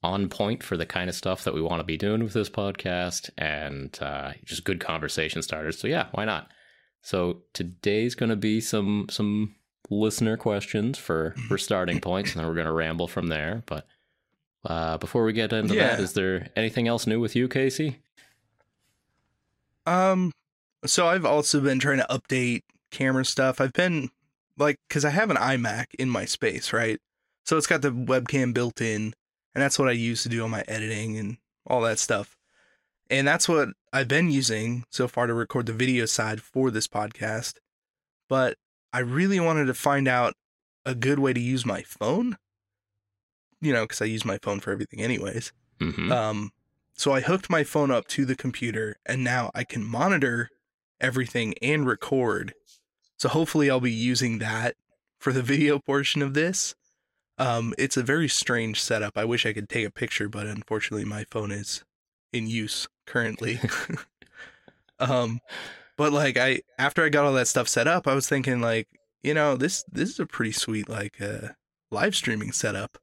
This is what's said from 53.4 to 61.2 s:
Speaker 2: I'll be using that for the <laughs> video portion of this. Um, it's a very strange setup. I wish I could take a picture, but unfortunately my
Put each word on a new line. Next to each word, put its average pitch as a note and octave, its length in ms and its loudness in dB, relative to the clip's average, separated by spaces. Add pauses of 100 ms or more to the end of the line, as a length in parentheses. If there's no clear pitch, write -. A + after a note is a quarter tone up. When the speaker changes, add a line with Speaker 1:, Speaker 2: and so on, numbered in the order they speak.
Speaker 2:
I'll C3 100 4
be B2 120 2
using A#2+ 480 0
that A#2 360 -2 (440)
for C3 140 0
the C3 100 2
<laughs> - 0 -
video C#3+ 360 4
portion C#3 420 0
of C#3 120 0
this. E3 420 0 (640)
Um, A#2 400 0
it's C3+ 180 0
a B2+ 60 0
very C#3+ 260 2
strange A2+ 520 0
setup. G#2+ 360 -2
I G#2+ 80 0
wish A#2 200 2
I G#2+ 80 0
could G#2 160 -6
take A2+ 180 -2
a G2 40 -8
picture, - 380 -4
but G#2 160 -8
unfortunately G#2+ 600 -4
my G#2 180 -6